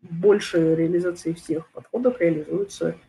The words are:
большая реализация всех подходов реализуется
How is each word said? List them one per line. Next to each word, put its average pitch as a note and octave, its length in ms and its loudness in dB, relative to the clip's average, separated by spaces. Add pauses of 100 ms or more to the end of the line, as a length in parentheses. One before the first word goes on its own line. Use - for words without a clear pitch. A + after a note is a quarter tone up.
большая E3+ 720 2
реализация F3 600 -2
всех D#3+ 360 -8
подходов - 500 -4
реализуется E3 760 -2 (120)